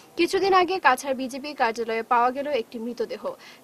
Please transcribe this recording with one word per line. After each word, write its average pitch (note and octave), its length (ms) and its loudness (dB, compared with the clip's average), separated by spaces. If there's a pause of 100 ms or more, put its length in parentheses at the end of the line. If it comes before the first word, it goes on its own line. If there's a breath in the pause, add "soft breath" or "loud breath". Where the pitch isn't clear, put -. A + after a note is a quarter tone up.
(180 soft breath)
কিছুদিন F#4 360 2
আগে F#4 260 4
কাছাড় C4+ 340 2
বিজেপি C4 400 -6
কার্যালয়ে A3+ 500 -2
পাওয়া A#3+ 280 2
গেল C#4 160 -6
একটি A#3+ 320 -4
মৃতদেহ। A3+ 480 -8 (360 loud breath)